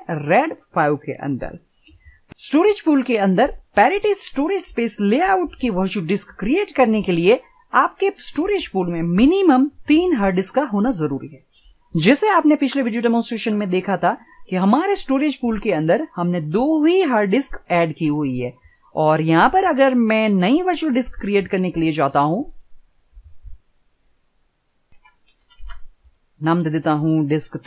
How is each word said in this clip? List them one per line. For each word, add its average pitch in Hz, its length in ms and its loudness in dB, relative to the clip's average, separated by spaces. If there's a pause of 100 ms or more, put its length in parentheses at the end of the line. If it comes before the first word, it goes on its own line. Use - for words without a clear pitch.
(100)
रेड 175 440 0 (200)
फ़ाइव 151 220 2
के - 160 -10 (120)
अंदर। 143 340 -6 (800)
स्टोरेज 392 440 2
पूल 285 220 2
के 240 140 -2
अंदर 202 340 2 (260)
पैरिटी 381 380 2
स्टोरेज 349 500 -4
स्पेस 233 360 -4
लेआउट 330 600 0
की 254 100 -2
वर्चुअल 185 360 -4
डिस्क 196 320 -4
क्रिएट 330 380 -2
करने 220 260 2
के 185 100 -2
लिए 175 260 4 (340)
आपके 392 460 0
स्टोरेज 370 500 -4
पूल 180 240 -4
में 165 100 -4
मिनिमम 269 640 4 (220)
तीन 339 280 4
हार्ड 196 200 2
डिस्क 185 180 -4
का 262 80 2
होना 220 280 0
जरूरी 143 380 -4
है। 147 140 -20 (520)
जैसे 220 340 4
आपने 311 280 4
पिछले 269 260 -2
वीडियो 233 200 -4
डेमोन्स्ट्रेशन 233 520 -2
में 208 160 -2
देखा 185 260 -2
था 185 200 0 (320)
कि 185 80 -4
हमारे 269 400 2
स्टोरेज 269 400 -2
पूल 226 240 -4
के 208 120 -2
अंदर 170 340 0 (100)
हमने 175 240 -2
दो 254 440 0
ही 359 180 4
हार्ड 220 280 0
डिस्क 254 400 -2
ऐड 170 260 0
की 165 100 -2
हुई 147 320 -2
है, 123 140 -6 (420)
और 156 260 2
यहाँ 160 280 4
पर 370 160 2
अगर 269 300 2
मैं 220 360 2
नई 202 320 2
वर्चुअल 320 320 -2
डिस्क - 260 -4
क्रिएट 196 280 -2
करने 185 220 -2
के 165 100 -4
लिए 160 120 0
जाता 147 280 0
हूँ, 160 220 0 (4000)
नाम 165 240 0
दे 156 60 -2
देता 156 220 -2
हूँ 156 360 0
डिस्क 151 280 -4 (100)